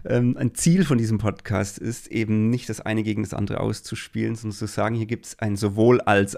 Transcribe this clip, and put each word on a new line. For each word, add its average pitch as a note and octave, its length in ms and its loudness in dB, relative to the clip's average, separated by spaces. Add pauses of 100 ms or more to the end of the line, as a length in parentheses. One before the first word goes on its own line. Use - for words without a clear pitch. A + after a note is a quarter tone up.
ähm, B2 320 2
ein B2 200 -2
Ziel F3 280 4
von C#3 140 2
diesem A2 200 0
Podcast G2+ 600 -2
ist - 300 -8
eben A2 420 0
nicht, B2 180 -4
das A2 120 -8
eine A2 240 -2
gegen G#2+ 180 -2
das G#2 100 -6
andere - 280 -4
auszuspielen, A2 720 -4
sondern A2 240 -10
zu G#2+ 80 -6
sagen, G#2+ 300 -2
hier A2+ 100 -2
gibt's - 320 -10
ein G#2 160 -2
sowohl A2 460 4
als G2+ 380 4